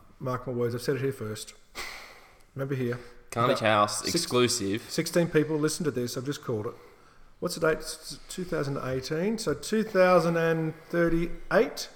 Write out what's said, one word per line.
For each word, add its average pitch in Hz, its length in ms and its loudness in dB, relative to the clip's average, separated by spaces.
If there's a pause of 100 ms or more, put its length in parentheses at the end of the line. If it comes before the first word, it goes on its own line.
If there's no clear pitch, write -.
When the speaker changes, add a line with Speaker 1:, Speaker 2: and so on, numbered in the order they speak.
(200)
Speaker 1:
Mark 127 280 -6
my 131 60 -4
words. 120 200 0
I've 120 80 -6
said 143 140 -2
it 123 60 -4
here 135 100 0
first. 107 420 -10 (1000)
Remember 139 200 -4
here. 123 240 -2 (300)
Speaker 2:
Carnage 123 300 2
Speaker 1:
About 117 100 2
Speaker 2:
House, 104 340 4
Speaker 1:
six-, - 120 -2
Speaker 2:
exclusive. 117 760 2
Speaker 1:
Sixteen 165 380 2
people 156 300 2
listen 151 280 0
to 147 60 0
this. 123 260 -4
I've 127 80 -6
just 143 180 -6
called 107 240 -4
it. 95 60 -8 (680)
What's 175 160 -4
the 170 120 -8
date? 156 120 2
It's - 380 -12 (120)
two - 140 -8
thousand 143 400 -2
eighteen. 156 540 -2
So 160 160 -2
two 208 300 0
thousand 180 540 6
and 165 360 0 (160)
thirty-eight, 170 1080 0